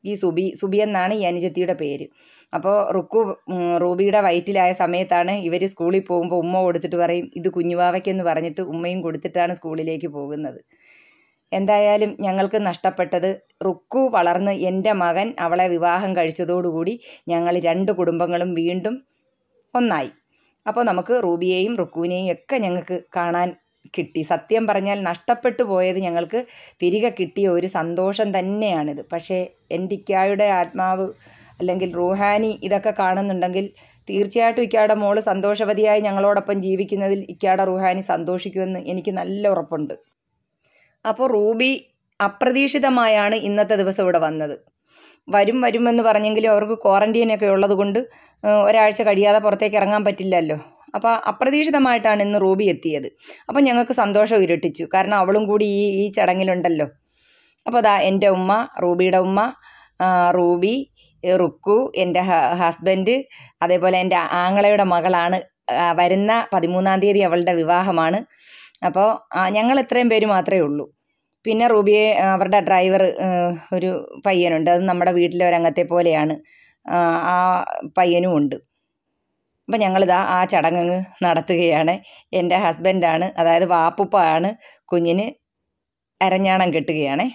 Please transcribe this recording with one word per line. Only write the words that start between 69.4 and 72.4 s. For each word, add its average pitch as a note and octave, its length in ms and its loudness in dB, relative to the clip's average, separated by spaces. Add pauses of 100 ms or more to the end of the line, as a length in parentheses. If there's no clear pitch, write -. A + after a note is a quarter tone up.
ഞങ്ങൾ A3+ 300 0
ഇത്രയും B3 300 0
പേര് A3 160 2
മാത്രമേ F#3+ 360 2
ഉള്ളൂ. D3 240 -2 (600)
പിന്നെ A3 220 2
റൂബിയെ, G#3 460 4
ആ, F#3+ 200 2
അവരുടെ F#3+ 260 2